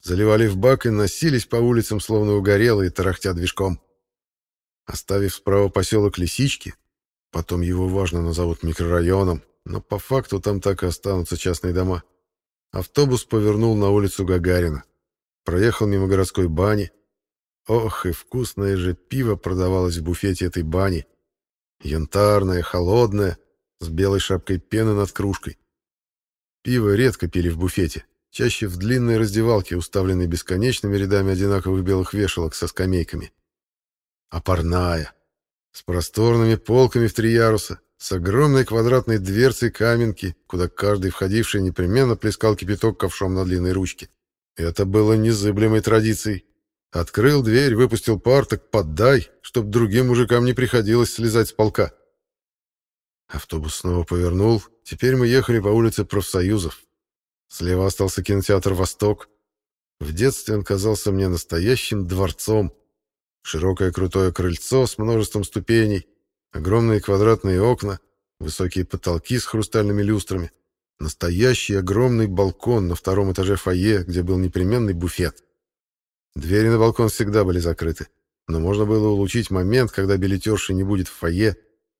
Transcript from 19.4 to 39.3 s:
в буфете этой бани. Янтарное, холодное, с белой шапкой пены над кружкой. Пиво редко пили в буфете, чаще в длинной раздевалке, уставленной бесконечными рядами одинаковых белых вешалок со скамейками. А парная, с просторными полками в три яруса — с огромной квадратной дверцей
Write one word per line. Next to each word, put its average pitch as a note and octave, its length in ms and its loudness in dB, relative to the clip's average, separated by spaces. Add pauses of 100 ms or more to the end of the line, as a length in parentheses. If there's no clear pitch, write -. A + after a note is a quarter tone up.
в E2 60 -8
буфете F2+ 420 -2
этой F2 180 -4
бани. F2+ 420 0 (760)
Янтарное, F#2 800 2
холодное, G2 760 0 (440)
с E2 80 -8
белой F#2+ 320 0
шапкой F#2 360 -2
пены A2 360 -2
над G2+ 180 -2
кружкой. - 480 -6 (1040)
Пиво A2+ 320 2
редко A#2 320 2
пили F2 220 0
в E2 80 -4
буфете, E2+ 480 -2 (260)
чаще A2+ 360 -2
в F2+ 100 -8
длинной A#2 400 0
раздевалке, A2 580 0
уставленной F2+ 520 -2
бесконечными G2+ 680 -2
рядами G2 380 0
одинаковых F#2+ 500 0
белых F#2 300 -2
вешалок F2+ 420 -2
со - 120 -6
скамейками. F2 680 -4 (960)
А E2 120 -8
парная, F2 680 0 (640)
с - 100 -20
просторными A2+ 720 2
полками A#2+ 520 2
в F#2+ 60 -4
три A2+ 200 0
яруса — A2+ 480 0 (180)
с - 120 -8
огромной A#2+ 520 2
квадратной A2+ 540 2
дверцей G#2+ 540 0